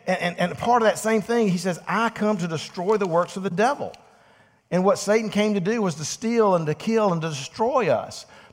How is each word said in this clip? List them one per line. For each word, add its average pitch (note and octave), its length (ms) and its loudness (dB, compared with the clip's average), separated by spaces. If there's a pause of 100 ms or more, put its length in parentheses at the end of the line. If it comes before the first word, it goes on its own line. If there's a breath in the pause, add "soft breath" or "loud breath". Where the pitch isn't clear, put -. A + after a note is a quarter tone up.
and, F#3 140 0
and, E3+ 180 -4
and E3+ 200 -2
part A#3 240 2
of A3 40 4
that F3 120 4
same A3 220 0
thing, A#3 280 2
he F3+ 100 2
says, E3+ 300 -4
"I G#3+ 200 0
come G#3+ 300 0
to F3 100 -2
destroy F3+ 480 -2
the G3 120 -2
works E3+ 280 0
of F#3+ 60 -6
the G3 80 -4
devil." G3 420 0 (800 loud breath)
And F3+ 140 2
what F#3+ 140 4
Satan G#3+ 300 0
came G#3 260 0
to G3+ 60 0
do G#3+ 220 0
was F3 140 -2
to D#3 80 -8
steal A3 500 2
and E3 120 0
to D3+ 80 -2
kill G#3+ 380 0
and E3 80 0
to E3 80 -4
destroy G#3 640 -2
us. G#2 340 -2 (280 loud breath)